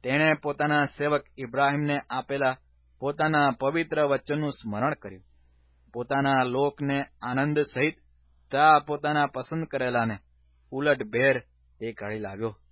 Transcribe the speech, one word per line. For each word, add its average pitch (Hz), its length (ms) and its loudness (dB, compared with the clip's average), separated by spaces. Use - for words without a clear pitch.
તેણે 151 320 2
પોતાના 147 500 0
સેવક 147 380 -2
ઇબ્રાહીમને 139 720 0
આપેલા 131 480 -2
પોતાના 147 520 2
પવિત્ર 151 540 -2
વચનનું 143 460 -2
સ્મરણ 117 420 -4
કર્યું. 95 300 -14
પોતાના 135 500 0
લોકને 139 640 0
આનંદ 139 380 0
સહિત 143 380 -2
તથા 151 280 6
પોતાના 147 480 0
પસંદ 160 380 -6
કરેલાને 123 540 -2
ઉલટભેર 131 680 2
તે 110 140 -8
કાઢી 107 260 -8
લાવ્યો. 104 400 -8